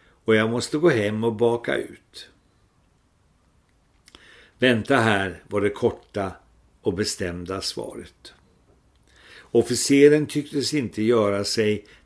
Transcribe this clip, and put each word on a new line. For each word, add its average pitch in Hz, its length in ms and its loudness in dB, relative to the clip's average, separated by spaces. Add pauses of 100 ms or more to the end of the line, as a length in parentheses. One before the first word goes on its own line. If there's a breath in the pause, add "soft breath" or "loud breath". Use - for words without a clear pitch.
(240 soft breath)
och 110 120 4
jag 110 140 2
måste 123 280 -4
gå 170 120 4
hem 110 340 0
och 113 120 0
baka 117 400 0
ut." - 520 -12 (2250 soft breath)
"Vänta 123 380 2
här", 101 520 0
var 101 120 -2
det 101 100 0
korta 101 640 -4 (500)
och 101 120 -2
bestämda 90 680 -6
svaret. - 720 -12 (1160 loud breath)
Officeren 139 760 4
tycktes 147 480 -4
inte 107 280 -4
göra 104 420 2
sig 104 420 -2 (200 soft breath)